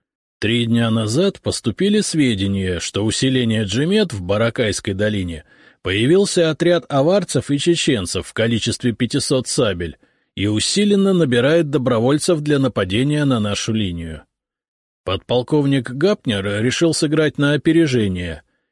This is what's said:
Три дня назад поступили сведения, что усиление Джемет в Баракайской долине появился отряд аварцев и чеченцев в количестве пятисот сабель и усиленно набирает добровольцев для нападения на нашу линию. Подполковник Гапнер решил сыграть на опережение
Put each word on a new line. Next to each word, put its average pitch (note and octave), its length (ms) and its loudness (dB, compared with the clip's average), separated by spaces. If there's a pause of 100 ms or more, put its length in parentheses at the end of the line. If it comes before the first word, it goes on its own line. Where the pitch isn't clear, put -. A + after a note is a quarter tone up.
(420)
Три A#2 240 0
дня A#2 240 2
назад A2+ 500 0
поступили G3 600 0
сведения, G2 800 0
что - 240 -4
усиление A2+ 580 0
Джемет D#3 500 0
в G2 100 -6
Баракайской G#2+ 680 -2
долине F#2+ 520 -4 (380)
появился D#3+ 680 2
отряд E3 380 2
аварцев D3+ 640 0
и C#3+ 80 0
чеченцев A#2+ 680 0
в - 60 -20
количестве A#2 580 0
пятисот B2+ 560 -2
сабель F2+ 520 -2 (360)
и F#2+ 140 -2
усиленно G3 640 2
набирает D3 580 2
добровольцев C3+ 720 2
для D3 180 0
нападения C3 680 0
на C3 140 2
нашу G#2 340 -4
линию. E2+ 520 -6 (800)
Подполковник B2+ 880 0
Гапнер A2 680 -2
решил B2+ 320 2
сыграть D3+ 460 0
на D3 140 2
опережение A#2 880 0 (300)